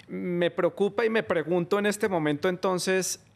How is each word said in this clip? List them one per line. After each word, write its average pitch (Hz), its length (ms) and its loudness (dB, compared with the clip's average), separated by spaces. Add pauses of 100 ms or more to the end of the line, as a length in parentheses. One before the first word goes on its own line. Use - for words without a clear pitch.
Me 175 440 -2
preocupa 196 520 0
y 220 60 2
me 220 140 0
pregunto 175 560 0
en 202 60 0
este 208 220 0
momento, 156 400 0
entonces, 185 800 -2 (100)